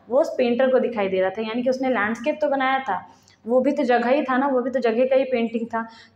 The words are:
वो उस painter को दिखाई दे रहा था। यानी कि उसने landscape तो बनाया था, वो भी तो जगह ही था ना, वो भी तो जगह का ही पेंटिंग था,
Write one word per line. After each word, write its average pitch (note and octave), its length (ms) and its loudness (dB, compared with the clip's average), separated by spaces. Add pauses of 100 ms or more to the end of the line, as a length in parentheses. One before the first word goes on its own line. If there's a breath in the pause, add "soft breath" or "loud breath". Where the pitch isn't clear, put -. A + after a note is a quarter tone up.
वो B3+ 120 4
उस D#4+ 160 -4
painter B3+ 340 2
को B3+ 80 4
दिखाई G3+ 280 -2
दे F#3 140 0
रहा F#3+ 80 2
था। G3+ 120 -6
यानी A3+ 220 -4
कि C4 60 0
उसने C4 200 -2
landscape A3+ 520 -2
तो D4 60 2
बनाया C4+ 320 0
था, G3+ 280 -6 (400 loud breath)
वो B3 140 4
भी C#4 100 2
तो C#4 120 -2
जगह A#3+ 260 2
ही C#4+ 140 2
था B3+ 140 0
ना, C#4 100 2
वो C4 140 0
भी B3+ 80 -4
तो B3+ 100 -2
जगह A#3 260 2
का C4 100 2
ही C4+ 80 4
पेंटिंग A#3 440 -2
था, A3+ 200 -6 (280 loud breath)